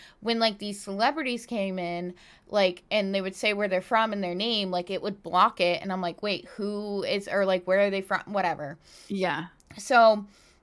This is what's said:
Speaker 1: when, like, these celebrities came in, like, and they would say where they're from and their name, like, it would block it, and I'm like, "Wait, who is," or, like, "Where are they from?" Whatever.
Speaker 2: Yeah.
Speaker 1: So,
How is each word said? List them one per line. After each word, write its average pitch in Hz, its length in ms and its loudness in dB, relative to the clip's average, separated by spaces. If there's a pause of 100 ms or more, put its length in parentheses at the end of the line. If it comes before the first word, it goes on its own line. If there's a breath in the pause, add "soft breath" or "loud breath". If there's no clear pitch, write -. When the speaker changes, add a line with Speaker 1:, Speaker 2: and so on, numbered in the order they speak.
(200 loud breath)
Speaker 1:
when, 226 200 -2
like, 220 180 2
these 208 240 -8
celebrities 240 640 -2
came 196 320 -4
in, 175 360 -6 (340 soft breath)
like, 190 420 0
and 196 240 0
they 196 60 0
would 190 160 -6
say 214 180 0
where 208 140 0
they're 185 140 0
from 220 300 0
and 202 120 -4
their 175 100 -4
name, 208 380 -2
like, 180 180 -4
it 190 120 -6
would 202 200 -6
block 185 380 2
it, 175 220 2
and 196 100 -6
I'm 185 80 -4
like, 170 220 -6
"Wait, 208 240 -2
who 202 580 -6
is," 196 240 -2
or, 196 180 0
like, 185 200 0
"Where 190 140 4
are 202 100 4
they 196 120 -2
from?" 190 240 -2
Whatever. 165 520 -4 (300 loud breath)
Speaker 2:
Yeah. 180 380 -2 (320)
Speaker 1:
So, 220 480 6 (360 soft breath)